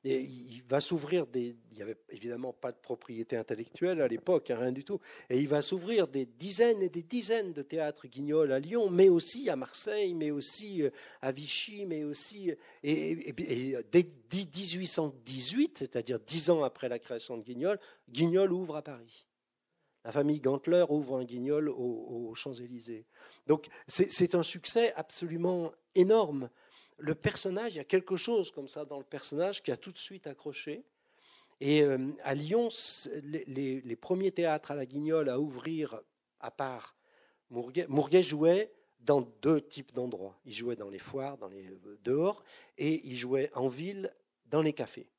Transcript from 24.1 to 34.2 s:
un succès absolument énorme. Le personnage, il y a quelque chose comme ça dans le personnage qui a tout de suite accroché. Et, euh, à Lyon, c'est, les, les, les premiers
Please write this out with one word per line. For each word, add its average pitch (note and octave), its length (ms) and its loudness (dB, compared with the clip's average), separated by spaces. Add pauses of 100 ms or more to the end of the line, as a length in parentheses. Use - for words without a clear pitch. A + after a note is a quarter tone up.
un E3+ 80 4
succès A#3 500 0
absolument E3+ 800 -2 (220)
énorme. F3+ 540 6 (500)
Le D3 140 -2
personnage, G3+ 600 -2
il D#3 40 -8
y C#3+ 40 -8
a - 20 -10
quelque F#3 320 2
chose G#3 340 0
comme C#3 180 -12
ça D3+ 160 -10
dans C#3+ 140 -12
le C3+ 60 -12
personnage D#3+ 580 -4
qui C#3+ 100 -2
a A#2+ 60 -2
tout - 140 -16
de - 80 -18
suite - 260 -16
accroché. D3+ 580 -10 (760)
Et, D3 240 6
euh, C3+ 160 4 (240)
à C#3 100 -2
Lyon, F#3+ 380 0
c'est, - 500 -4
les, D3 240 -6
les, C3+ 360 -4
les A#2+ 140 -6
premiers F#3 360 0